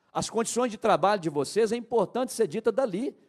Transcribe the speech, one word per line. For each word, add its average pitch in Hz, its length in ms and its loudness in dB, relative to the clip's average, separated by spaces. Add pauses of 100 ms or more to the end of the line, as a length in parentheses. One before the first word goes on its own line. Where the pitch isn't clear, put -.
(140)
As - 160 -4
condições 233 400 0
de 208 80 -10
trabalho 190 440 2
de 160 80 -4
vocês 160 420 0
é 233 40 0
importante 233 560 -2
ser 220 160 0
dita 220 240 -2
dali, 240 460 -2 (120)